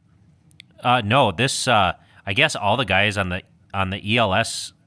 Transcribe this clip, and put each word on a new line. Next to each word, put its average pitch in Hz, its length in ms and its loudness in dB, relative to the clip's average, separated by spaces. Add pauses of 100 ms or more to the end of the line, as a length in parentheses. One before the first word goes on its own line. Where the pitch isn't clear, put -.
(800)
Uh, 123 240 2
no, 113 260 4
this, 117 380 -2
uh, 101 240 4 (340)
I 101 60 -4
guess 147 240 0
all 104 200 0
the 135 80 -2
guys 98 320 0
on 95 120 -2
the, 90 140 -6 (300)
on 95 180 -2
the 101 220 -6
E 120 60 2
L 101 160 2
S - 380 -4 (140)